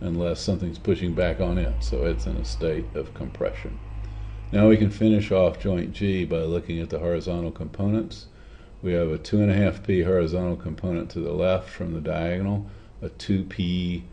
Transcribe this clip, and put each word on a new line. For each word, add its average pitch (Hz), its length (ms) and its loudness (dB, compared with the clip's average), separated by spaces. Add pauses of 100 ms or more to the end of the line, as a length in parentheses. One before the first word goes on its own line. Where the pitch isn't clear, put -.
unless 85 400 -2
something's 87 380 -2
pushing 87 340 0
back 87 260 2
on 90 180 0
it, - 220 2
so 65 260 0
it's 82 200 0
in - 120 -2
a - 60 -2
state 80 420 -2 (100)
of - 180 -6
compression. - 640 -6 (720)
Now 104 160 6
we 110 100 10
can 104 120 4
finish 107 420 4
off 92 280 4
joint 90 340 0
G 95 320 0
by 82 140 0
looking 82 400 -2
at 82 100 -4
the 78 100 -2
horizontal 85 520 -2
components. 98 720 -2 (560)
We 90 120 0
have 85 160 2
a 78 80 -2
two 104 240 0
and 104 100 6
a - 20 4
half 95 300 2
P 92 180 2
horizontal 87 540 2
component 85 560 -4
to 87 80 -8
the 80 120 -2
left 92 380 2
from 85 240 -6
the 82 80 -6
diagonal, 90 640 -2 (360)
a - 80 -6
two 95 340 0
P, 175 680 -2